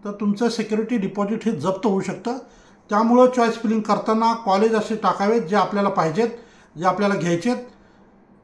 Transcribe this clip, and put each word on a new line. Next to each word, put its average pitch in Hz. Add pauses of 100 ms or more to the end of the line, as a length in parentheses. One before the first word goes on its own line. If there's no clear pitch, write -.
तर 208
तुमचं 202
सिक्युरिटी 220
डिपॉझिट 202
हे 226
जप्त 190
होऊ 190
शकतं. 233 (520)
त्यामुळं 226 (100)
चॉईस 233
फिलिंग 220
करताना 220
कॉलेज 220
असे 214
टाकावेत 202
जे 180
आपल्याला 202
पाहिजेत, 185 (480)
जे 165
आपल्याला 202
घ्यायचेत, 170 (880)